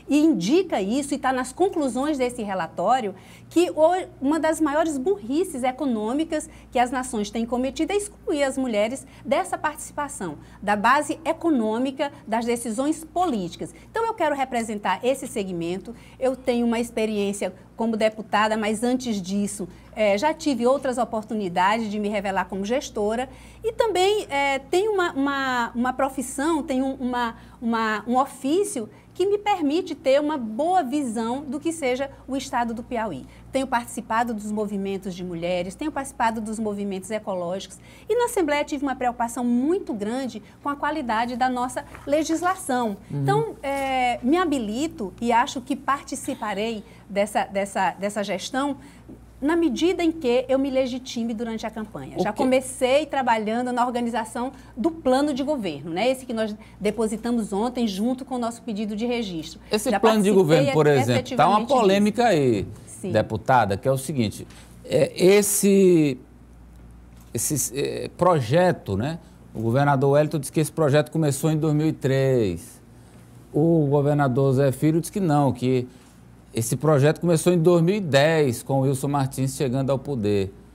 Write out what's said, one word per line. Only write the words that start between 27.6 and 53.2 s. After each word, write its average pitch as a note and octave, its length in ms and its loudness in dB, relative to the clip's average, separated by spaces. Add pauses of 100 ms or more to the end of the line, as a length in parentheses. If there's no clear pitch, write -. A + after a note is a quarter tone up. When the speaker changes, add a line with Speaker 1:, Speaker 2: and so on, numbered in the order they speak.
Speaker 1:
uma, A3+ 460 -2
um A#3+ 100 0
ofício C#4 720 0 (240)
que F#4 140 -2
me G4+ 120 2
permite F4 560 -2
ter C4+ 260 2
uma D4 160 -2
boa C#4+ 460 0
visão B3 600 -4
do C#4+ 180 -8
que D#4+ 120 -2
seja C4+ 380 -2 (160)
o C4 100 -6
estado A#3+ 380 -4
do A#3 80 -8
Piauí. G#3+ 420 -6 (280)
Tenho C4+ 120 0
participado A#3+ 720 -2
dos G#3 160 -8
movimentos G3 640 -4
de F#3 80 -12
mulheres, F3+ 540 -4
tenho D4+ 160 -6
participado A#3+ 480 -2
dos A3 180 -8
movimentos G3+ 540 -6
ecológicos F#3+ 640 -6 (300)
e G#4+ 100 2
na A#4+ 60 2
Assembleia D4+ 400 0
tive D4 200 -6
uma C4 120 -2
preocupação A#3+ 480 -2
muito C#4 500 0
grande A3 480 -6 (180)
com - 80 -6
a C#4+ 60 -2
qualidade B3 640 -2
da B3+ 120 0
nossa B3 360 -4 (200)
legislação. D4+ 920 0 (120)
Speaker 2:
Uhum. C#3+ 140 -4
Speaker 1:
Então, G4+ 400 2
eh, C4+ 580 0
me C4 160 2
habilito C4+ 840 -2
e A#3 100 0
acho A#3+ 300 2
que C4+ 160 -4
participarei A3+ 1080 -6 (260)
dessa, G3+ 360 0
dessa, G3 480 -2
dessa G3+ 320 -4
gestão B3+ 540 -4 (640)
na D#4 160 0
medida E4+ 460 0
em E4 80 2
que B3+ 380 0
eu C4 100 2
me C4+ 120 -2
legitime B3 640 -4
durante A3+ 320 -6
a G#3+ 40 -8
campanha. F#3+ 460 -10
Speaker 2:
O E3 60 0
Speaker 1:
Já G#3 100 0
Speaker 2:
quê? - 60 -6
Speaker 1:
comecei C4 640 0
trabalhando A#3+ 680 -2